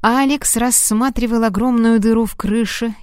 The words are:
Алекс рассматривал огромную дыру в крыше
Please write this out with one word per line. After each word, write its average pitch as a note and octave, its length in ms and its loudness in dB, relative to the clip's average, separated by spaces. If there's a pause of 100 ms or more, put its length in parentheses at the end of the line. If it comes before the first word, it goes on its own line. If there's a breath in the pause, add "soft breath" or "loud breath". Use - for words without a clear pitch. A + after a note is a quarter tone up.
Алекс C4+ 560 0
рассматривал A#3+ 880 0
огромную A3+ 540 2
дыру A3+ 260 2
в - 120 -8
крыше A3 680 -4